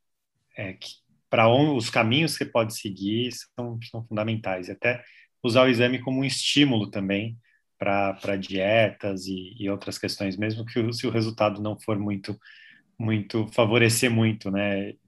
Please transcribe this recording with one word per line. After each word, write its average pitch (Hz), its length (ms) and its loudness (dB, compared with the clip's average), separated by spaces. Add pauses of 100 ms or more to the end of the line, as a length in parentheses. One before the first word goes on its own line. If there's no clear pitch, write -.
(560)
é, 92 180 -10
que, - 160 -16 (400)
pra 117 180 6
on-, 139 280 6
os 117 140 -2
caminhos 131 480 2
que - 60 -2
você - 80 -6
pode 113 240 0
seguir 107 560 -4
são, 120 480 -10 (100)
são 113 160 -12
fundamentais. 107 600 -4
E 95 40 -10
até 120 320 -2 (400)
usar 123 220 6
o 131 40 4
exame 123 300 2
como 131 220 -4
um 139 40 0
estímulo 131 640 2
também 104 480 -2 (400)
pra, 98 380 0
pra 101 200 -4
dietas 98 920 0
e, 92 320 -8
e 101 100 -4
outras 101 280 -6
questões, 98 380 -4
mesmo 110 300 -4
que - 140 -4
o, 117 120 0
se 117 140 -6
o 120 60 0
resultado 110 500 0
não 104 180 -4
for 110 180 -4
muito, 101 400 -4 (600)
muito, 110 520 -2
favorecer 117 600 4
muito, 113 400 2
né, 101 440 -2 (140)